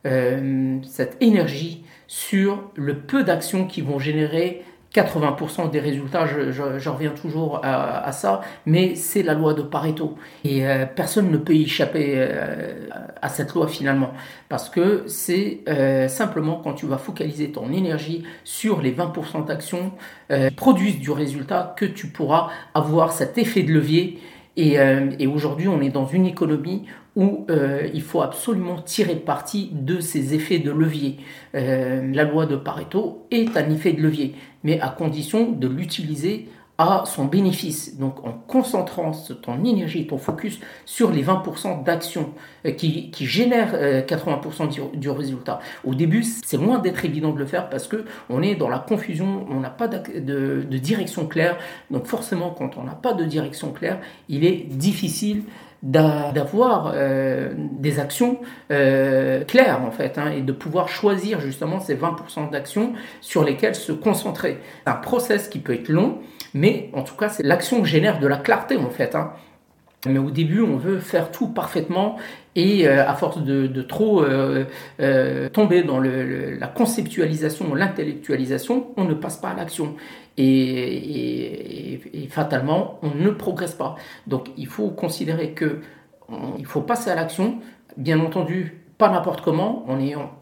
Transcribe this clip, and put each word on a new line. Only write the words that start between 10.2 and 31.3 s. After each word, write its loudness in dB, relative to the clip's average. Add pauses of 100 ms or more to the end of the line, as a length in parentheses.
Et, 2
euh, 2
personne 2
ne 6
peut 2
y 6
échapper, 0
euh, -4 (320)
à -4
cette -4
loi 2
finalement, 0 (360)
parce -6
que 4
c'est, -2
euh, 4
simplement -2
quand -4
tu -8
vas 0
focaliser -6
ton -6
énergie -2 (180)
sur -2
les 2
vingt -2
pour -6
cent -6
d'actions, -4 (380)
euh, 4
qui 0
produisent 4
du -6
résultat -2
que 0
tu -6
pourras 2 (240)
avoir 4
cet -2
effet 2
de 2
levier. 4 (380)
Et, 6
euh, 6
et 2
aujourd'hui, 0
on 2
est 2
dans 0
une 4
économie 0 (280)
où, 2
euh, 2
il -4
faut 0
absolument -2
tirer 0
parti -4
de -2
ces -2
effets 0
de 0
levier. 0 (360)